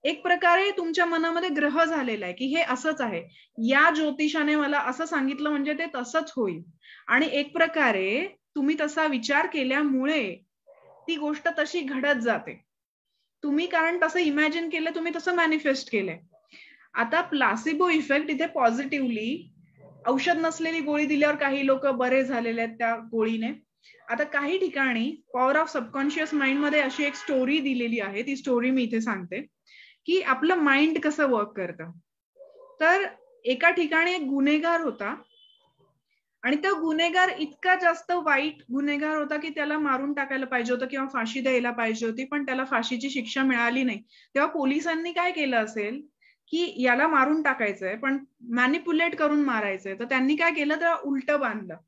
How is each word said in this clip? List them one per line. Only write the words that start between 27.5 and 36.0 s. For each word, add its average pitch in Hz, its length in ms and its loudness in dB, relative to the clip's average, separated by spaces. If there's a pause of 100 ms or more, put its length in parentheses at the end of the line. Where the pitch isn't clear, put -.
दिलेली 240 400 -2
आहे, 202 220 -4
ती 269 140 -4
story 247 360 0
मी 262 120 2
इथे 226 180 0
सांगते 196 400 -4 (640)
की 359 160 2
आपलं 285 340 2
mind 302 440 4
कसं 302 300 2
work 208 180 2
करतं. 170 440 -10 (880)
तर 370 240 4 (400)
एका 254 240 4
ठिकाणी 339 440 2
एक 359 80 -2
गुन्हेगार 294 600 2
होता, 233 340 -4 (1300)